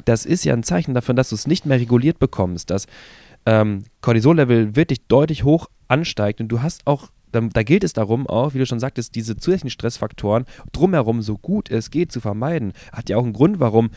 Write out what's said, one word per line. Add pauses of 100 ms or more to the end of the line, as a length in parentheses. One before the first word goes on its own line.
Das
ist
ja
ein
Zeichen
davon,
dass
du
es
nicht
mehr
reguliert
bekommst,
dass, (600)
ähm, (180)
Cortisol-Level
wirklich
deutlich
hoch (220)
ansteigt
und
du
hast
auch, (240)
da,
da
gilt
es
darum
auch,
wie
du
schon
sagtest,
diese
zusätzlichen
Stressfaktoren (280)
drumherum
so
gut
es
geht
zu
vermeiden. (200)
Hat
ja
auch
einen
Grund,
warum